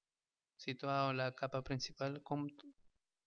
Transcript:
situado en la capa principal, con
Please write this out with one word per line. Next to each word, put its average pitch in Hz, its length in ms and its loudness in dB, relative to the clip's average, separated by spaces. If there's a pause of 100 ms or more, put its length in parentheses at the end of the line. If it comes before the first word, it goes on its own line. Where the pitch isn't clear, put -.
(580)
situado 139 540 2
en 131 60 0
la 131 180 2
capa 135 280 0
principal, 139 600 -2
con 143 240 0 (800)